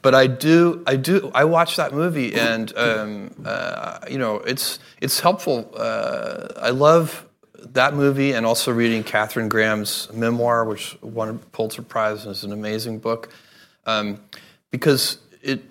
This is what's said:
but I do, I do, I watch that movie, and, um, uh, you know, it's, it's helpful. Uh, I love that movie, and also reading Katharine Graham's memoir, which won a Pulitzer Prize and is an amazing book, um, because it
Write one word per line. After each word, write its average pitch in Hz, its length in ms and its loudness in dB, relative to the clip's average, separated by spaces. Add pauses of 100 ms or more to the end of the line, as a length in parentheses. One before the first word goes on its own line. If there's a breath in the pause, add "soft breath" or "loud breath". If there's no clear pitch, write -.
but 131 140 6
I 131 120 8
do, 165 600 4
I 135 80 2
do, 139 400 0
I 139 100 6
watch 165 300 2
that 143 180 -2
movie, 151 400 -2
and, 113 440 0
um, 107 540 -2 (140)
uh, - 540 -8 (100)
you 131 80 -6
know, 110 200 -2
it's, - 420 -6 (220 loud breath)
it's - 180 -2
helpful. 143 560 0
Uh, 113 720 -4 (100)
I - 120 0
love 156 560 4 (480)
that 131 200 4
movie, 139 380 2
and 113 140 0
also 117 260 0
reading 117 320 2
Katharine 110 460 -2
Graham's 107 640 0
memoir, 117 520 0
which - 360 -8
won 110 280 -6
a 113 40 -8
Pulitzer - 480 -8
Prize 107 440 -4
and 101 60 -10
is 95 120 -10
an 104 100 -8
amazing 107 460 -6
book, 113 320 -6 (540 soft breath)
um, 104 340 -4 (520 loud breath)
because 135 460 0 (260)
it 135 280 -4